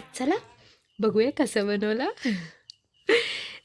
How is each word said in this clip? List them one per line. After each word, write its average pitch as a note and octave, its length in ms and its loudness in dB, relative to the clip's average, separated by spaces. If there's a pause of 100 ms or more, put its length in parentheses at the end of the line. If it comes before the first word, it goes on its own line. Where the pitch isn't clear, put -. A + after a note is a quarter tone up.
(140)
चला C#4 200 0 (680)
बघूया A3 320 4
कसं G#3+ 340 0
बनवला. G#3+ 440 0 (140)
<laughs> F3 400 -4 (1000)